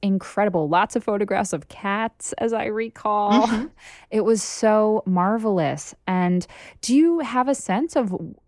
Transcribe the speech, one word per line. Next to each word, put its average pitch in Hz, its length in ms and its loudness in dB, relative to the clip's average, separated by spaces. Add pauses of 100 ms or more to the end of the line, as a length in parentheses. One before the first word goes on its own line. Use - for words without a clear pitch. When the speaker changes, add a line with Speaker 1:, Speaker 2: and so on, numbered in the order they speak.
Speaker 1:
incredible. 190 640 0
Lots 180 300 0
of 220 80 -4
photographs 202 480 -2
of 151 160 -8
cats, 214 640 -6
as 226 180 -4
I 220 140 -2
recall. 214 840 0
Speaker 2:
Mm-hmm. 226 200 -2 (440)
Speaker 1:
It 214 140 0
was 220 180 2
so 214 640 2
marvelous. 185 880 0 (100)
And 180 400 0 (360)
do 233 120 -2
you 330 260 4
have 254 280 0
a 277 80 2
sense 240 400 -2
of 214 180 0 (340)